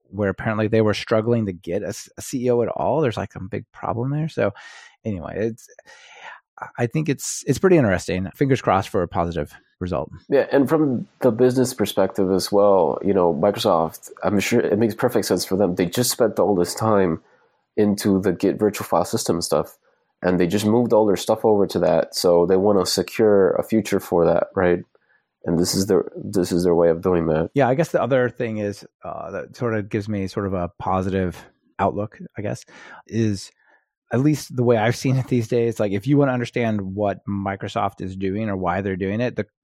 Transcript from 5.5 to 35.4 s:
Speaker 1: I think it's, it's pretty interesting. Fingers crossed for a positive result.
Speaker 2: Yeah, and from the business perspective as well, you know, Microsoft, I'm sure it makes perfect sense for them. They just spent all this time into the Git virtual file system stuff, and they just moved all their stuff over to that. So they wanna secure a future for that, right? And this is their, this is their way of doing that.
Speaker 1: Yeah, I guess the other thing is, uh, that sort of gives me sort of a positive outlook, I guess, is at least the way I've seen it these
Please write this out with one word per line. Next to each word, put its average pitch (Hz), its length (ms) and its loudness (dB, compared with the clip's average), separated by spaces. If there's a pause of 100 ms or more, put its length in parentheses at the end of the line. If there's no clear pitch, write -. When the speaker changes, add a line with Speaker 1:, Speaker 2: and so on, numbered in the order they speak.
Speaker 1:
I 120 100 0
think 156 220 -4
it's, - 360 -6
it's 131 140 -2
pretty 185 180 6
interesting. 95 580 0
Fingers 135 260 2
crossed 95 280 2
for 98 140 0
a 85 40 -4
positive 87 460 -4 (260)
result. 87 320 -4 (180)
Speaker 2:
Yeah, 127 220 2
and - 180 4
from 139 380 0 (140)
the 127 100 6
business 127 420 2
perspective 95 580 0
as 92 200 0
well, 98 520 4
you 98 100 2
know, 87 200 4
Microsoft, 85 800 0 (120)
I'm 98 160 2
sure - 200 0
it - 180 0
makes 110 160 2
perfect 117 320 0
sense 92 180 0
for - 120 -4
them. 92 200 0
They 92 120 0
just 123 240 -2
spent - 280 0
all 98 160 4
this 87 200 -2
time 98 460 0 (560)
into 101 420 2
the 95 120 0
Git 87 280 0
virtual 104 260 0
file 87 200 0
system - 360 -4
stuff, - 380 -4 (420)
and 90 180 2
they 90 60 4
just 101 220 0
moved 117 260 2
all 110 140 4
their 95 100 2
stuff - 260 -2
over 104 220 4
to 92 140 -4
that. 82 340 2
So 87 320 4
they 92 120 2
wanna 95 280 2
secure 98 720 2
a - 80 -2
future 101 360 0
for 87 260 0
that, - 300 2
right? 90 280 2 (640)
And 85 120 0
this 90 160 0
is 98 140 -2
their, 95 280 0
this 98 360 -4
is 87 120 0
their 90 120 4
way 85 140 4
of 82 120 0
doing 87 240 0
that. 80 300 0
Speaker 1:
Yeah, 139 120 2
I 127 60 2
guess 156 160 -2
the - 140 0
other 123 260 0
thing 113 300 -6
is, 104 260 -6 (180)
uh, - 280 -10
that 95 240 -10
sort 117 180 -4
of 104 160 -4
gives 104 180 -4
me 98 200 -4
sort 104 180 -6
of 95 80 -4
a 87 240 -4
positive 92 640 -2 (360)
outlook, 98 400 -4 (180)
I 104 60 -10
guess, 117 220 -8 (420)
is 107 440 -2 (640)
at 117 60 2
least 143 360 0
the 123 80 0
way 120 140 4
I've 110 180 2
seen 131 200 0
it 127 120 -2
these 120 200 0